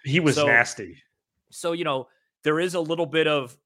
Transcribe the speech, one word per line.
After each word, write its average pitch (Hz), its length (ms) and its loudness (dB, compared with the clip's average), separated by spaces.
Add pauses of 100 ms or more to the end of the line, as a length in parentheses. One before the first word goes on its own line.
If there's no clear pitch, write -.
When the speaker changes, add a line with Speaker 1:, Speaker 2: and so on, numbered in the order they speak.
Speaker 1:
He 139 160 0
was 156 160 2
Speaker 2:
So 151 100 0
Speaker 1:
nasty. 117 560 0 (500)
Speaker 2:
so, 170 200 -6
you 170 140 -4
know, 135 240 -4 (360)
there 156 160 2
is 180 120 -2
a 180 60 -2
little 165 260 -2
bit 156 220 2
of 135 380 -2